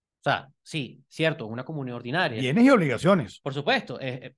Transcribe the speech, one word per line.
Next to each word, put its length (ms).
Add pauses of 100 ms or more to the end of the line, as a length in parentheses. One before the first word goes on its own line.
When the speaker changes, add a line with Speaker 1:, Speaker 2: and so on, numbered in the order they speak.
(220)
Speaker 1:
O 20
sea, 260 (120)
sí, 480
cierto, 380
una 180
comunidad 320
ordinaria. 420
Speaker 2:
Bienes 240
y 60
obligaciones. 720
Speaker 1:
Por 120
supuesto, 460
eh, 240
eh, 140